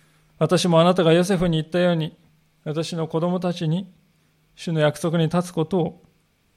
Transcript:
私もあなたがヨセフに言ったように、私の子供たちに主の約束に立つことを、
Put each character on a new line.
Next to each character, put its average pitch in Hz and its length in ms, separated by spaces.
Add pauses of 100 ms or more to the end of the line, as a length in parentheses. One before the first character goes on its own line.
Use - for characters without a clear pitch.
(400)
私 165 280
も 165 140
あ - 20
な 180 120
た 180 80
が 160 100
ヨ 175 100
セ 190 120
フ 180 120
に 165 100
言 156 80
っ - 40
た 175 100
よ 175 140
う - 20
に、 156 220 (460)
私 160 320
の 160 120
子 160 140
供 180 180
た 175 140
ち 175 140
に 175 240 (640)
主 - 160
の 160 80
約 147 200
束 170 180
に 165 80
立 175 240
つ - 20
こ 160 140
と 185 140
を、 - 240 (540)